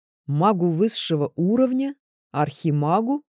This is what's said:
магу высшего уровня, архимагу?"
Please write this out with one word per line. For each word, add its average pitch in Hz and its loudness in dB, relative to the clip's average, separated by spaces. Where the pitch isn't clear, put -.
магу 175 2
высшего 160 0
уровня, 254 0
архимагу?" 160 -2